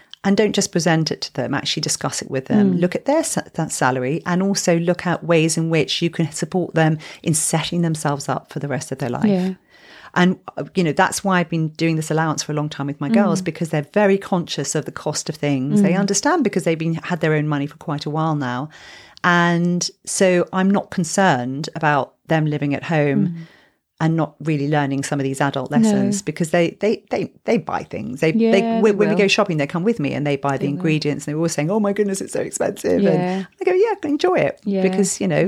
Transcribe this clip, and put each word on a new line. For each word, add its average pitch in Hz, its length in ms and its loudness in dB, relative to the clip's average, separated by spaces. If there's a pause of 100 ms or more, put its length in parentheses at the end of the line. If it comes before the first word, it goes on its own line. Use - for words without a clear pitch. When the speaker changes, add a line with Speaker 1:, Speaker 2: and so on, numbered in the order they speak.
(240)
Speaker 1:
And 196 120 4
don't 214 180 2
just - 200 0
present 160 380 2
it - 100 -6
to - 140 -10
them, 123 180 -4
actually - 280 -4
discuss - 400 -4
it - 80 -12
with 131 180 -6
them. 202 280 4
Speaker 2:
Mm. 175 60 0
Speaker 1:
Look 180 140 0
at - 100 -4
their 302 180 2
sa-, - 300 -4
that 160 180 -4
salary 131 540 -2
and 180 180 0
also 190 360 2
look 170 280 -2
at 170 160 -2
ways 160 340 2
in 165 120 0
which - 320 0
you 170 80 0
can 165 240 -2
support 170 420 -4
them 160 220 4 (260)
in 160 100 0
setting 165 500 -2
themselves 156 440 -2
up - 240 -6
for 151 80 -8
the 143 80 -6
rest 135 240 -6
of 131 60 -6
their 131 120 -4
life. 131 160 -2
Speaker 2:
Yeah. 190 280 2 (600)
Speaker 1:
And, 180 240 2 (180)
uh, 151 60 -6 (100)
you 185 100 0
know, 151 100 0
that's - 300 0
why 185 160 2
I've 170 100 -2
been 160 200 -2
doing 160 260 0
this 156 140 -4
allowance 156 320 0
for - 100 -8
a 151 40 -4
long 151 140 -2
time 143 180 -8
with 143 120 -8
my 143 100 -4
girls, 202 320 2
Speaker 2:
Mm. 185 40 -6
Speaker 1:
because 160 240 -4
they're 147 240 -2
very 202 240 4
conscious 170 560 -4
of 151 120 -2
the - 60 -10
cost - 380 -6
of 151 60 -8
things. 143 480 0
They 185 100 4
Speaker 2:
Mm. 185 60 2
Speaker 1:
understand 247 440 2
because 196 200 0
they've 165 160 0
been, 165 160 -2
had 165 240 -4
their 156 160 2
own 151 120 0
money 143 200 -2
for - 100 -14
quite 147 280 -6
a 156 40 -4
while 160 260 0
now. 131 340 -4 (540)
And 175 640 2 (160)
so 180 460 2
I'm 185 200 2
not - 200 0
concerned 151 840 0
about 147 400 0 (120)
them 160 200 2
living 147 260 -2
at - 100 -4
home 147 440 2
Speaker 2:
Mm. 170 80 -4 (640)
Speaker 1:
and 160 160 2
not 156 260 -2
really 147 280 -2
learning 139 340 0
some 143 160 -4
of 135 40 -2
these 135 180 -2
adult 139 300 -2
Speaker 2:
No. 147 60 2
Speaker 1:
lessons, 202 440 2
because 156 300 -4
they, 170 300 0
they, 208 280 0
they, 208 220 -4 (140)
they - 120 2
buy - 240 -4
things. - 380 -10
They, 160 120 2
Speaker 2:
Yeah, 226 200 4
Speaker 1:
they, 196 100 6
Speaker 2:
they 233 60 0 (140)
Speaker 1:
when, 208 140 4
when - 20 -6 (120)
we - 60 2
Speaker 2:
will. - 20 -
Speaker 1:
go 196 100 4
shopping, 190 300 2
they 143 80 2
come 165 180 -4
with 233 160 0
me 135 140 -2
and 131 120 -2
they 143 120 0
buy 139 140 -2
the 139 80 -2
Speaker 2:
They 143 80 -2
will. 143 80 -2
Speaker 1:
ingredients 151 520 -2
and 147 60 -4
they're 156 80 -2
all 165 80 0
saying, 151 220 -2
"Oh 220 80 2
my 202 140 2
goodness, 196 280 -2
it's - 120 -10
so - 80 -2
expensive." - 600 0
Speaker 2:
Yeah. 196 100 4
Speaker 1:
And 180 360 0 (120)
I - 40 -6
go, 359 100 2
"Yeah, 403 300 2
enjoy 311 320 0
it." - 300 0
Speaker 2:
Yeah, 190 180 0
Speaker 1:
Because, 190 360 0
you 202 80 0
know, 151 120 2
Speaker 2:
yeah. 170 80 4